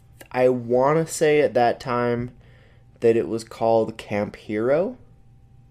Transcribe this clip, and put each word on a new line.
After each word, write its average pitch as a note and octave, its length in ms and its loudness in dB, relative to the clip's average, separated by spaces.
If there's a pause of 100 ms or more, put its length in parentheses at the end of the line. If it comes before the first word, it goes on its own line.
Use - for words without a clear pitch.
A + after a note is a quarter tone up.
(300)
I B2+ 200 2
wanna B2+ 560 0
say D3+ 340 0
at A#2 140 0
that A#2+ 260 2
time A#2+ 520 -4 (680)
that A#2 160 4
it G#2+ 120 0
was A2+ 140 -6
called A2+ 560 0
Camp G#2 380 -6
Hero, C#3 600 -2 (760)